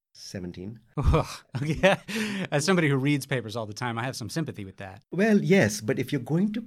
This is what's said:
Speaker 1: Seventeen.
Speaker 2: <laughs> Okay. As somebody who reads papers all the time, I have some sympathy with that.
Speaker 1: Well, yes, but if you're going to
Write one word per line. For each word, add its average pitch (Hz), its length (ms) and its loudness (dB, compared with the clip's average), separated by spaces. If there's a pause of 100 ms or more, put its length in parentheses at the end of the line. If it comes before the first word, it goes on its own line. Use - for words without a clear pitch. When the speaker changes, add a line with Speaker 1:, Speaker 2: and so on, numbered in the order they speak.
(140)
Speaker 1:
Seventeen. 90 640 -12 (160)
Speaker 2:
<laughs> 143 80 -2 (580)
Okay. 165 360 2 (540)
As 147 140 0
somebody 175 240 4
who 139 80 4
reads 139 280 2
papers 113 300 -4
all 113 100 -4
the 104 80 -8 (120)
time, 117 120 -2
I 117 60 -2
have 131 120 -6
some 104 140 -8
sympathy 110 360 -6
with 95 120 -16
that. 95 240 -14 (100)
Speaker 1:
Well, 202 280 4 (160)
yes, 110 260 4
but 135 180 0
if 123 120 -4
you're 139 100 -2 (120)
going 208 200 2
to 233 120 -6